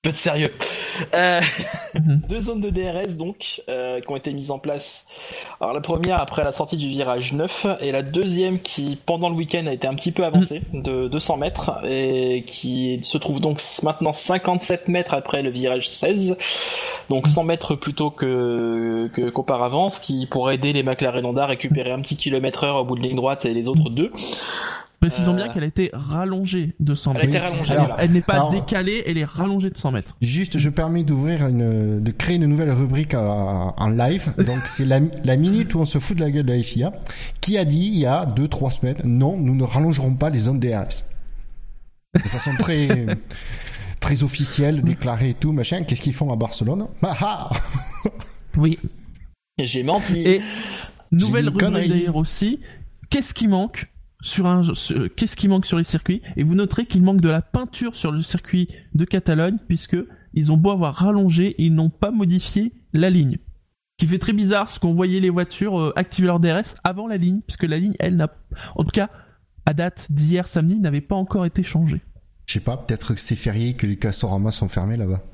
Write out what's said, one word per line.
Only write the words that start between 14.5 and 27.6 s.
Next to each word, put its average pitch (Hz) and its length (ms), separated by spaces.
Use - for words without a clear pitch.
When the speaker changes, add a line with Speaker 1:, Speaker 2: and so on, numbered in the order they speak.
Speaker 1:
mètres 175 260
après 139 300
le 135 80
virage 127 380
seize. 190 460
Donc, 135 180
cent 151 160
mètres 165 320
plutôt 147 340
que, 117 1040
que, 123 160
qu'auparavant, 131 600
ce - 120
qui 131 260
pourrait 135 280
aider 139 180
les 143 80
McLaren 127 440
Honda 123 180
à 143 40
récupérer 127 440
un 131 100
petit 143 140
kilomètre 131 480
heure 143 140
au 127 80
bout 123 100
de 117 60
ligne 127 160
droite 135 280
et 117 80
les 117 140
autres 151 220
deux. 143 220
Speaker 2:
Précisons 170 320
Speaker 1:
Euh, - 40
Speaker 2:
bien 190 120
qu'elle 160 140
a - 20
été 175 280
rallongée 180 840
de 147 140
cent 143 220
mètres. 131 100
Speaker 1:
elle 135 100
a - 20
été - 20
Speaker 3:
Oui. 170 120
Speaker 1:
rallongée, 143 220